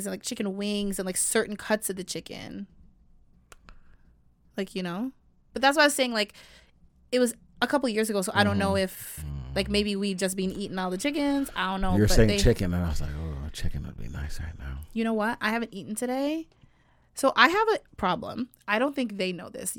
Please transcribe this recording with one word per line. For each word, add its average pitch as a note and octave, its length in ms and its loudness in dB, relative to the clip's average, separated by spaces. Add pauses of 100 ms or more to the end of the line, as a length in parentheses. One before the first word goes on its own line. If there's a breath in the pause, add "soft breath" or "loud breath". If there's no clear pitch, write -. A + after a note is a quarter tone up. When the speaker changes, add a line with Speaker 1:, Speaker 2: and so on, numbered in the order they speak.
Speaker 1:
and, G3+ 40 -6
like, F#3+ 160 -8
chicken G3+ 320 -4
wings G3+ 440 -2
and, F#3+ 80 -4
like, F#3 100 -4
certain - 400 0
cuts - 320 -2
of F#3+ 60 -4
the F#3 80 -8
chicken. - 640 -10 (1900 soft breath)
Like, G3 180 -6
you F#3 80 -4
know? F#3+ 280 -4 (420)
But A3+ 100 -4
that's C#4 140 6
why D4+ 60 8
I D4 40 8
was C#4+ 80 4
saying, B3 180 0
like, G#3 200 -2 (800 loud breath)
it B3 80 2
was A#3+ 140 4 (280)
a B3 60 2
couple C#4 220 0
years G#3+ 200 0
ago, G3+ 120 0
so F3 140 -4
I G3+ 80 6
don't G3 160 4
know G3 140 2
Speaker 2:
Mm-hmm. G3 100 2
Speaker 1:
if, - 420 -8
Speaker 2:
Mm. C#3 300 -8
Speaker 1:
like, G3 140 0
maybe G#3 260 2
we G3 180 0
just F#3 240 -2
been F#3 140 0
eating F#3+ 260 -6
all F#3 140 -2
the F#3 60 -4
chickens. C#4+ 580 0
I F#3+ 160 -2
don't F#3+ 100 -2
know, F#3 160 4
Speaker 2:
You're G#2+ 100 6
Speaker 1:
but - 80 8
Speaker 2:
saying A2 120 10
Speaker 1:
they G#2 100 4
Speaker 2:
chicken, G2+ 360 4
and F2 120 0
I E2+ 40 0
was D2 120 0
like, D2 100 -4
Oh, D#2+ 160 -6 (240)
chicken - 340 -2
would - 120 -14
be - 100 -8
nice C#2+ 320 -6
right - 200 -8
now. C2+ 200 -10 (140)
Speaker 1:
You A3+ 100 -2
know A3+ 100 0
what? G#3+ 280 -2
I A3 100 0
haven't A3+ 220 -4
eaten F#3+ 220 -8
today. C#4 520 -2 (680 soft breath)
So C4+ 200 2
I B3+ 140 8
have G#4+ 200 4
a G4+ 100 4 (180)
problem. F#3 520 -2 (180)
I G#3 120 2
don't C#4+ 160 0
think G#3+ 220 -4
they F#3 160 -2
know D#3 160 -12
this. - 300 -8